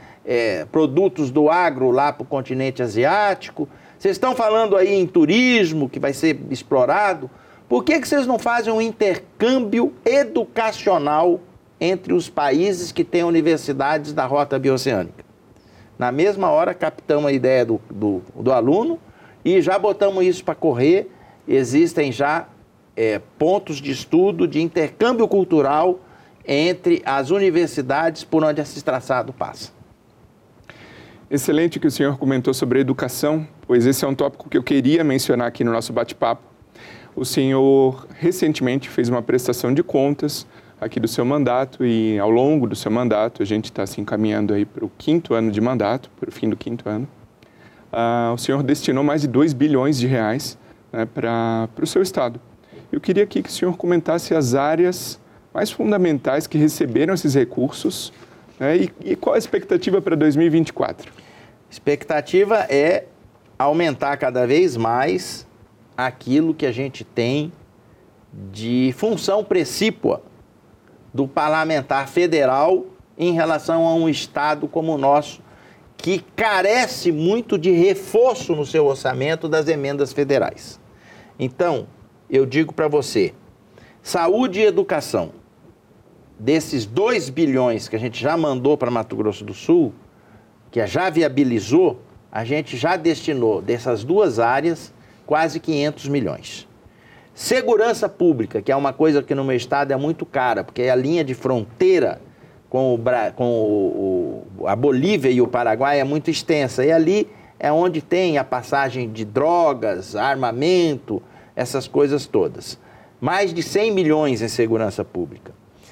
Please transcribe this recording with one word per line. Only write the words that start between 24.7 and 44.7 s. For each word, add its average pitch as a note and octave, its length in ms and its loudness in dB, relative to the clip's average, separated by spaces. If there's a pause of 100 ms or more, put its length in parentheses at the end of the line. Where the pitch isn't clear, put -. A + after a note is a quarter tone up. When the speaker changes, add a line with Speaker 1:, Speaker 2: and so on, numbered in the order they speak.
Speaker 1:
cultural F3 720 2 (460)
entre E3+ 600 0
as C3+ 240 -2
universidades E3 920 0
por D#3+ 200 0
onde D3+ 160 0
esse D3 240 -8
traçado C3 480 -2
passa. - 400 -10 (1600)
Speaker 2:
Excelente D#3+ 480 0
que - 80 0
o C#3 40 0
senhor C#3 260 0
comentou C3+ 360 0
sobre C3 260 0
a - 20 4
educação, C#3 640 -2 (180)
pois B2 200 4
esse C3+ 180 2
é D3+ 40 0
um C3+ 60 0
tópico C#3+ 360 -4
que - 80 0
eu C3 60 -2
queria C#3+ 400 2
mencionar C3 440 0
aqui - 160 -4
no A#2 80 0
nosso A2+ 220 -4
bate-papo. A#2 500 -2 (720)
O C3 80 -4
senhor C3+ 920 2
recentemente D3+ 760 -2
fez A#2+ 200 -2
uma B2 120 0
prestação B2 520 -2
de C3 80 2
contas C#3+ 640 0 (360)
aqui A2+ 180 -6
do A2+ 80 0
seu A#2 160 -2
mandato C3 640 0
e, A2 340 2
ao G#2 100 2
longo C3 380 4
do G#2 80 -4
seu A2 160 -4
mandato, A2+ 500 0
a G#2 40 -2
gente G#2+ 260 -2
tá - 160 -6
se - 140 -10
encaminhando G#2+ 520 -2
aí G2+ 120 0
pro - 320 -8